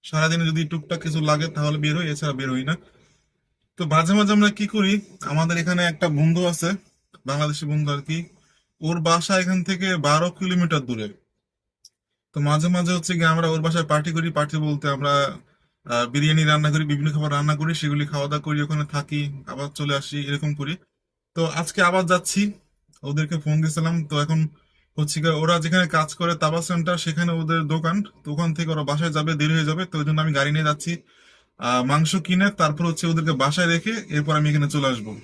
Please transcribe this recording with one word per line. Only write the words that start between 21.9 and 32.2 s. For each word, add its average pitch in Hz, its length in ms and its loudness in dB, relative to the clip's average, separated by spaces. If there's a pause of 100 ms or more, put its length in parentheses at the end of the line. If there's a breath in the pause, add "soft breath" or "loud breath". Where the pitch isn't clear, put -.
যাচ্ছি, 185 300 2 (680)
ওদেরকে 151 360 -2
ফোন 151 180 2
দিয়েছিলাম। 160 320 0 (160)
তো 151 40 -6 (100)
এখন 160 160 2 (580 soft breath)
হচ্ছে 147 240 -2
গিয়ে 160 200 2
ওরা 165 120 4 (100)
যেখানে 180 220 2 (100)
কাজ 156 120 2 (120)
করে 170 120 2 (100)
তাবা 165 260 0
সেন্টার, 170 360 0
সেখানে 170 360 0
ওদের 165 200 0 (140)
দোকান, 165 220 0 (260)
তো - 120 -14
ওখান 165 220 0
থেকে 160 180 -2
ওরা 151 160 -2
বাসায় 156 260 0
যাবে, 156 240 0
দেরি 156 160 2
হয়ে 156 140 2
যাবে, 165 200 -2
তো - 100 -14
ওই 147 80 -2
জন্য 156 160 2
আমি 160 140 0
গাড়ি 143 160 2
নিয়ে 156 140 2
যাচ্ছি। 151 240 -2 (720 soft breath)
আহ, 123 240 2
মাংস 151 220 2 (140)